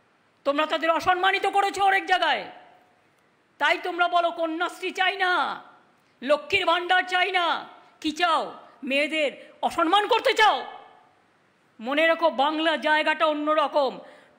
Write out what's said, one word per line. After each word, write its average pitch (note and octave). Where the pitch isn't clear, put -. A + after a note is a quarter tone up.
তোমরা C#4+
তাদের D#4+
অসম্মানিত F#4
করেছো G4
অনেক F#4+
জায়গায়। D#4
তাই D#4+
তোমরা F4
বলো, F4
"কন্যাশ্রী E4+
চাই F#4
না, F4
লক্ষ্মীর D4
ভাণ্ডার F4
চাই F#4
না।" E4
কি D#4
চাও? D4+
মেয়েদের D4
অসম্মান E4+
করতে A4+
চাও? F4+
মনে C#4+
রেখো, E4
বাংলা D#4
জায়গাটা D#4
অন্যরকম, D4